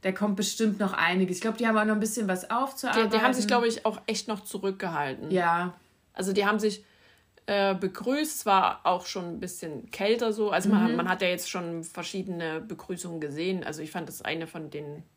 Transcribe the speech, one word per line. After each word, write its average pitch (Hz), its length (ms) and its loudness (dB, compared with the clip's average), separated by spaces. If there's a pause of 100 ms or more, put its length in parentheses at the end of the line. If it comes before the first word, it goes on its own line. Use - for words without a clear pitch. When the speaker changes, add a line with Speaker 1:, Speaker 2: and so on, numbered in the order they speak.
Speaker 1:
Da 190 120 -2
kommt 202 240 0
bestimmt 214 420 0
noch 196 140 0
einiges. 180 460 2
Ich - 40 -8
glaub, 220 140 0
die 240 100 0
haben 220 100 4
auch 214 80 4
noch 214 100 4
ein 208 60 0
bisschen 220 280 0
was 185 220 -2
aufzuarbeiten. 233 600 0
Speaker 2:
Die, 226 60 2
die 220 60 4
haben 254 120 6
sich, 240 140 0
glaub 240 160 4
ich, 226 200 0
auch 208 220 -2
echt 214 220 -4
noch 208 160 -4
zurückgehalten. 170 880 -4
Speaker 1:
Ja. 175 440 2 (380)
Speaker 2:
Also 196 200 -4
die 196 140 2
haben 208 140 4
sich, 208 240 0 (600)
äh, 196 280 4
begrüßt, 240 720 -2
war 190 380 6
auch 180 220 2
schon 185 180 -6
ein 170 160 -8
bisschen 165 500 -10
kälter 226 420 2
so. 208 180 0
Also 196 180 2
man, 208 220 6
Speaker 1:
Mhm. - 60 0
Speaker 2:
man 175 120 0
hat 185 140 0
ja 185 60 2
jetzt 180 220 -2
schon 170 320 -6
verschiedene 170 760 -6
Begrüßungen 175 600 -10
gesehen. 165 440 -4
Also 151 180 -6
ich 156 80 -10
fand 170 180 -8
das - 140 -14
eine 165 240 -4
von 156 240 -12
den 147 320 -10 (140)